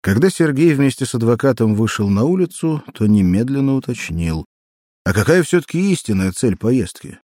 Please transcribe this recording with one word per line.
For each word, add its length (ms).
Когда 280
Сергей 440
вместе 320
с 100
адвокатом 600
вышел 340
на 140
улицу, 600
то 140
немедленно 680
уточнил: 680
«А 100
какая 300
все-таки 480
истинная 400
цель 240
поездки?» 720